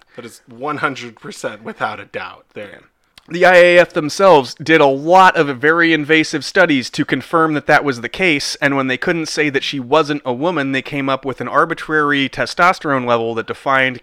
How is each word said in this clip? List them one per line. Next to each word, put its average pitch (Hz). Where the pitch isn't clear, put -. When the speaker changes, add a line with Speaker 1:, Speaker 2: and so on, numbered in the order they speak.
Speaker 1:
That 120
is 113
one 131
hundred 120
percent 113
without 110
a 101
doubt -
there. 101
Speaker 2:
The 175
I 180
A 175
F 165
themselves 160
did 160
a 143
lot 165
of 143
very 160
invasive 151
studies 151
to -
confirm 160
that 139
that 147
was 127
the 117
case, 160
and 139
when 135
they 127
couldn't 165
say 151
that 135
she 143
wasn't 143
a 135
woman, 139
they 131
came 139
up 135
with 131
an 123
arbitrary 147
testosterone 139
level 117
that 110
defined 131